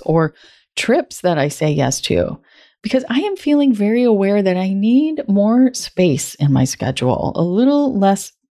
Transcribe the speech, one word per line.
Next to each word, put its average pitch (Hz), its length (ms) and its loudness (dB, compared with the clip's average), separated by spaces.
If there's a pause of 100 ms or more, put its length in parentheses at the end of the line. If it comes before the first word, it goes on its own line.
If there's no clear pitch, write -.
or 160 280 0 (440)
trips - 420 -2
that 175 180 0
I 147 120 0
say 156 200 -4
yes 139 320 -2
to, - 380 -2 (420)
because 254 280 -2
I 247 100 0
am 392 160 -4
feeling 294 380 2
very 214 300 0
aware 202 380 2
that 190 140 0
I 190 160 -2
need 262 560 0
more 226 460 2
space - 640 -2
in 143 180 0
my 131 100 2
schedule, - 720 -2
a - 80 -2
little 254 560 0
less 196 320 0 (220)